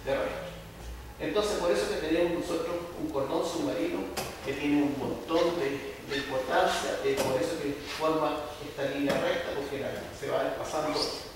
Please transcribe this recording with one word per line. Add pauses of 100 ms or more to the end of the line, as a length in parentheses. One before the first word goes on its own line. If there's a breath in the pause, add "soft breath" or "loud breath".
terrestre. (680)
Entonces,
por
eso
que
tenemos
nosotros (240)
un
cordón
submarino (460)
que
tiene
un
montón
de, (140)
de
importancia,
eh,
por
eso
que (220)
forma (140)
esta
línea
recta,
porque
la, (260)
se
va
desplazando (380)